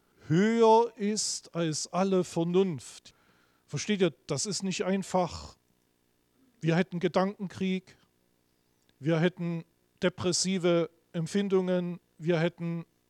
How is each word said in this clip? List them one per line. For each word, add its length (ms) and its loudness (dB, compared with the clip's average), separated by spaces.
höher 680 6
ist 580 -4
als 360 -4
alle 320 2
Vernunft. 920 -2
Versteht 360 -4
ihr, 120 2
das 180 -4
ist 180 -6
nicht 220 -4
einfach, 720 -4
wir 140 0
hätten 240 -2
Gedankenkrieg, 960 -2
wir 200 0
hätten 440 -2
depressive 880 0
Empfindungen, 880 -2
wir 220 0
hätten 460 -4